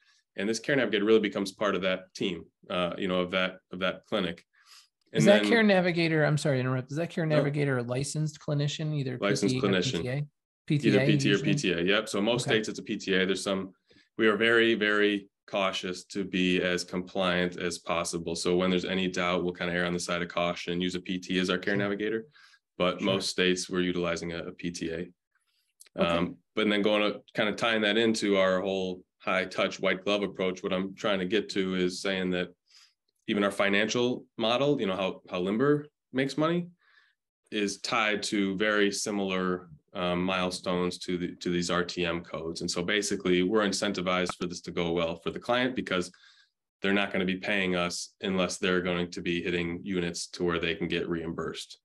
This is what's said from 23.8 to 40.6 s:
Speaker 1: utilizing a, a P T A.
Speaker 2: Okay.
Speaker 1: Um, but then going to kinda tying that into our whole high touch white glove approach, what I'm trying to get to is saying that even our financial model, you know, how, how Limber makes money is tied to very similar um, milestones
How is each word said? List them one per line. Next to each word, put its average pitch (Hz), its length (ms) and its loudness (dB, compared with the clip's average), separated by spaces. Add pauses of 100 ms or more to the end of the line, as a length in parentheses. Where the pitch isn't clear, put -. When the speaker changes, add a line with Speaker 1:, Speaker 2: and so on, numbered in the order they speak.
Speaker 1:
utilizing 85 500 -2
a, 85 140 -6
a 90 60 -10
P 87 200 -8
T - 180 -6
A. 82 60 -6
Speaker 2:
Okay. 87 160 -8 (840)
Speaker 1:
Um, 85 420 0 (180)
but 110 120 2
then 104 140 2
going 104 300 4
to - 80 -8 (140)
kinda 104 180 0
tying 110 300 0
that 104 140 4
into 110 400 4
our 95 260 4
whole 95 420 -2 (140)
high 92 260 0
touch 95 340 -2
white 95 240 0
glove 101 220 2
approach, 92 400 -2
what 95 80 0
I'm 95 240 -2
trying 101 240 0
to 92 60 -2
get 101 240 0
to 92 260 0
is 90 260 0
saying 95 280 -2
that 90 180 -2 (800)
even 202 180 0
our 196 60 4
financial 156 760 0 (100)
model, 123 440 2
you 107 60 -2
know, 95 100 -2
how, 95 340 -2
how 92 100 -2
Limber 135 460 2 (260)
makes 135 240 -2
money 170 320 0 (840)
is 104 300 -2
tied 107 440 0
to 98 320 0
very 104 340 2
similar 95 800 -2 (260)
um, 90 280 0
milestones 92 760 -2